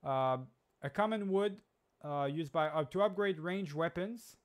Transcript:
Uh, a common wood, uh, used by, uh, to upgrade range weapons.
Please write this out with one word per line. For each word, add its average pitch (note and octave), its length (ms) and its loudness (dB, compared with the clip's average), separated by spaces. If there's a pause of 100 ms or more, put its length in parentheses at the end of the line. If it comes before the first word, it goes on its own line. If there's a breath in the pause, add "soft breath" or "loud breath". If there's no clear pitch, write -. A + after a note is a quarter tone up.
Uh, C3 360 2 (440)
a C#3 80 -4
common G#3 400 0
wood, G3 280 2 (440)
uh, C#3+ 300 0
used D3+ 220 -4
by, D#3 160 4
uh, D3+ 160 0
to F#3 160 0
upgrade G3 360 2
range F3 360 -4
weapons. F3 720 -4